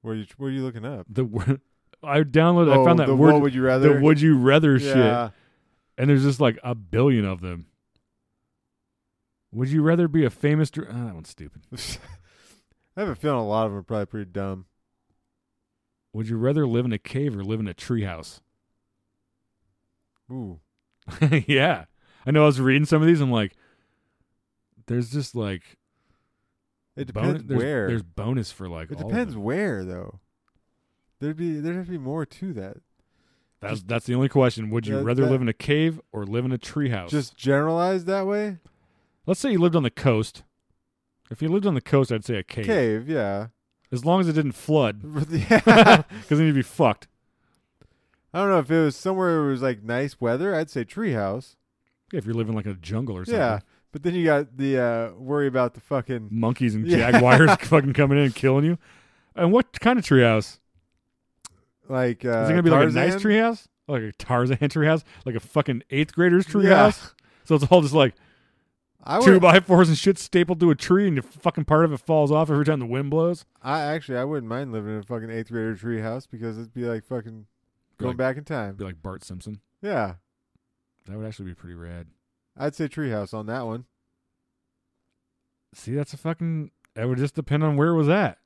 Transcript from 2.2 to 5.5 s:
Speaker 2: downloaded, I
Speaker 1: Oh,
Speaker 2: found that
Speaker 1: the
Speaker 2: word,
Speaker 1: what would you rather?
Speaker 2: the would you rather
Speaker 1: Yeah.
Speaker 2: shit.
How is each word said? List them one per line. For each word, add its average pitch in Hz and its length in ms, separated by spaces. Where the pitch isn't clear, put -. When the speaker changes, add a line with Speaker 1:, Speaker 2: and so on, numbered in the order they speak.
Speaker 2:
downloaded, 160 500
I 135 60
Speaker 1:
Oh, 131 60
Speaker 2:
found 170 140
that 143 80
Speaker 1:
the 135 100
Speaker 2:
word, 151 180
Speaker 1:
what 147 80
would 139 120
you 131 80
rather? 131 320
Speaker 2:
the 139 60
would 151 200
you 156 160
rather 139 400
Speaker 1:
Yeah. 139 160
Speaker 2:
shit. - 40